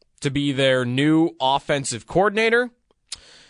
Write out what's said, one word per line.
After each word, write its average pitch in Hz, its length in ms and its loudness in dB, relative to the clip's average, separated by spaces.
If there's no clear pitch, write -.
to 143 100 -4
be 143 220 -2
their 131 320 2
new 151 560 2
offensive 135 640 -2
coordinator. 220 640 0